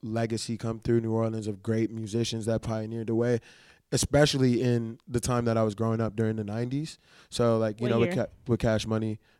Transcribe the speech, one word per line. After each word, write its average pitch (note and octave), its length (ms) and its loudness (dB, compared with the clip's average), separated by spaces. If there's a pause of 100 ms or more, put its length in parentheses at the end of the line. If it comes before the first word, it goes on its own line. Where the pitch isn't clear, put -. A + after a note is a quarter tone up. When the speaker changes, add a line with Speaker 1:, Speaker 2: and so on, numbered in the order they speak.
Speaker 1:
legacy A2+ 560 -4
come A2+ 200 -6
through A#2 220 2
New A2+ 120 -2
Orleans A2+ 340 -2
of G2 160 -6
great A2+ 280 0
musicians A2+ 560 -4
that A2+ 140 0
pioneered A2 460 -6
the A2+ 80 0
way, A#2 260 2 (520)
especially C3+ 720 4
in A#2 360 0 (100)
the A#2+ 120 -2
time A#2+ 240 0
that A2+ 120 2
I A2+ 60 4
was A2 120 0
growing A2+ 260 0
up G#2+ 160 -2
during A2 200 0
the A2 80 -4
nineties. B2 540 -6 (320)
So, A#2 280 2
like, A2 220 -2
you A#2+ 40 -4
Speaker 2:
What A#2+ 60 2
Speaker 1:
know, A#2 100 4
with A#2 140 2
Speaker 2:
year? A#2+ 120 0
Speaker 1:
Ca-, - 60 -14 (180)
with A2+ 100 2
Cash A2 260 2
Money, A2 320 -2 (220)